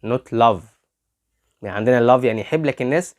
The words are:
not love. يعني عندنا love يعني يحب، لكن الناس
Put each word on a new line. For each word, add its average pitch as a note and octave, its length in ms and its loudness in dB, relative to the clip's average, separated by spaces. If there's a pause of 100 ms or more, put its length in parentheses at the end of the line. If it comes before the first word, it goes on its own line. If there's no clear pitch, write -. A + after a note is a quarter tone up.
not A#2+ 160 -4 (100)
love. A2+ 300 2 (1000)
يعني G2 140 -10
عندنا A#2+ 400 4
love B2+ 80 0
يعني A2+ 160 -2
يحب، D#3 260 -4
لكن C3+ 180 -4
الناس D3+ 340 -4